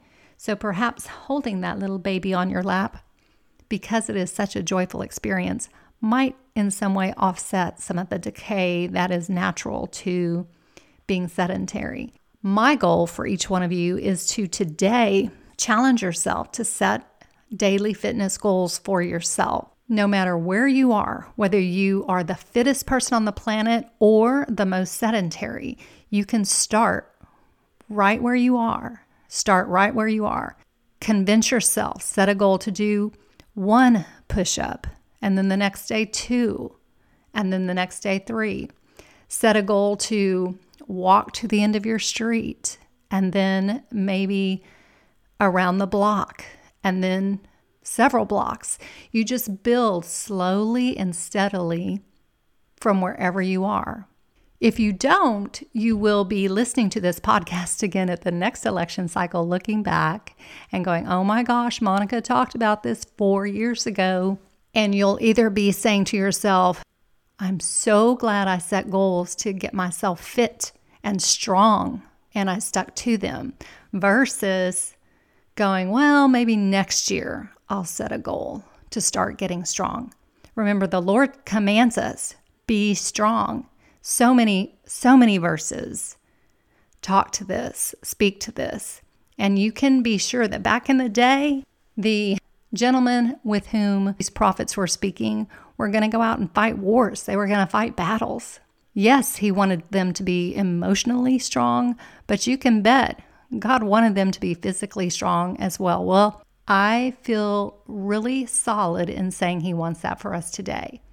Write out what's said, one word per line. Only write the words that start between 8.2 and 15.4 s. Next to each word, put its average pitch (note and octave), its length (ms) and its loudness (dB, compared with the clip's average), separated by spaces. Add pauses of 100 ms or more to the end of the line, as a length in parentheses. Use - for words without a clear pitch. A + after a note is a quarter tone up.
that F3+ 240 -2
is F3 200 -4
natural F3+ 560 -4
to F3 600 -4 (600)
being F3+ 220 -2
sedentary. F#3+ 840 -6 (300)
My G#3+ 320 2
goal F3 320 2
for - 200 -6
each - 220 -4
one F#3 140 0
of F3 100 -2
you F3+ 240 0
is F#3+ 320 -2
to G#3 180 -4
today G3 840 0 (260)